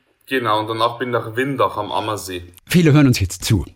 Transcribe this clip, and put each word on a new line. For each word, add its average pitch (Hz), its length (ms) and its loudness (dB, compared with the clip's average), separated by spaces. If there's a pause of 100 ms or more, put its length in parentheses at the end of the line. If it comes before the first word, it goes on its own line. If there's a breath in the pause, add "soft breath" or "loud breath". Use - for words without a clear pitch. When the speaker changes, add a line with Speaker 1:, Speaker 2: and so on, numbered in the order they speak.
(260)
Speaker 1:
genau, 113 340 -2
und 107 80 -6
danach 113 300 -2
bin 123 100 -4
ich 123 60 -2
nach 113 200 -4
Windach 127 420 -2
am 101 140 -6
Ammersee. 95 540 -6 (220)
Speaker 2:
Viele 160 260 4
hören 143 160 6
uns 123 100 2
jetzt - 260 -4
zu. 95 200 0 (120)